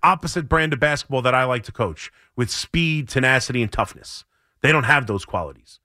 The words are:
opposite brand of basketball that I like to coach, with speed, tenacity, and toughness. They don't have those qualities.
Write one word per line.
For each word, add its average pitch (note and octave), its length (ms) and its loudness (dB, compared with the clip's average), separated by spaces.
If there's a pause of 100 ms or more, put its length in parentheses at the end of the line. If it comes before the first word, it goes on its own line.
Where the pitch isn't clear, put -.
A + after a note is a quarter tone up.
opposite E3+ 460 0
brand D#3+ 240 2
of C3 80 -4
basketball C#3+ 420 0
that B2+ 120 2
I B2+ 100 4
like B2+ 200 0
to - 80 -14
coach, F#2 380 -6 (260)
with A#2+ 140 -2
speed, D#3 580 -2
tenacity, C3 540 2
and A2 80 -2
toughness. - 540 -6 (380)
They C#3+ 100 4
don't D3+ 120 2
have C#3 220 2
those G2+ 180 -4
qualities. - 600 -10